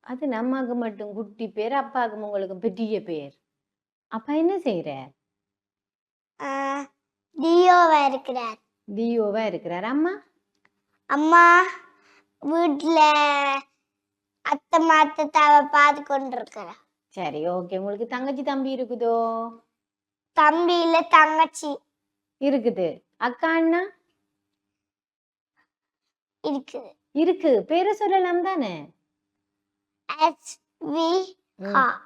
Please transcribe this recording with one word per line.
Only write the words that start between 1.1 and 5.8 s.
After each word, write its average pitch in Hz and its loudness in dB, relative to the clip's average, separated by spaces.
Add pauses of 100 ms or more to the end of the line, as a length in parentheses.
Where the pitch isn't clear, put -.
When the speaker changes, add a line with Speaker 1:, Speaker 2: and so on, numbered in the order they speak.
Speaker 1:
குட்டி 214 -10
பேர், 220 -6
அப்பாவுக்கும் 247 -4
உங்களுக்கு 196 -6
பெரிய 214 -4
பேர். 147 -12 (680)
அப்பா 226 -8
என்ன 330 2
செய்யற? 160 -6 (1300)